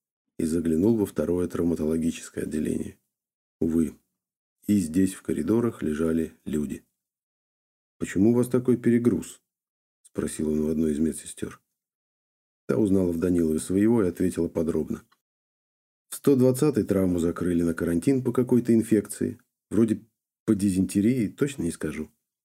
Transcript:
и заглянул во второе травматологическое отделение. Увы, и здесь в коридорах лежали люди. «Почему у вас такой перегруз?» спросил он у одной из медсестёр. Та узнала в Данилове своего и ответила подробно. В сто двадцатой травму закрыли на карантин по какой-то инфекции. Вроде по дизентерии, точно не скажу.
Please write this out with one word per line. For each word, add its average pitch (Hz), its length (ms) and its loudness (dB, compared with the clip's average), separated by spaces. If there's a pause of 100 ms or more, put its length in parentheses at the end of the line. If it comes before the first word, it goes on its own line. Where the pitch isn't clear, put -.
(380)
и 85 60 -2
заглянул 82 520 2
во 101 100 0
второе 87 400 -2
травматологическое 82 960 -2
отделение. 78 560 -4 (640)
Увы, 80 360 0 (680)
и 104 120 4
здесь 90 360 2
в - 80 -20
коридорах 98 580 -2
лежали 80 520 -2 (120)
люди. 71 400 -6 (1120)
«Почему 101 340 2
у - 20 4
вас 123 140 2
такой 127 280 2
перегруз?» 120 640 0 (760)
спросил 76 360 -4
он 76 100 0
у 76 100 -2
одной 80 220 0
из 73 80 -2
медсестёр. - 600 -6 (1040)
Та - 120 0
узнала 95 320 4
в 82 80 -2
Данилове 85 400 2
своего 104 460 2
и 90 40 0
ответила 87 380 -2
подробно. 80 560 -4 (1080)
В - 60 -14
сто 143 220 4
двадцатой 127 480 2
травму 95 340 0
закрыли 85 440 0
на 85 120 0
карантин 85 480 0
по 123 100 -2
какой-то 123 400 2
инфекции. 104 680 0 (300)
Вроде 107 360 0 (380)
по 110 100 4
дизентерии, 98 720 0
точно - 380 -4
не 85 80 -4
скажу. 78 400 -8 (320)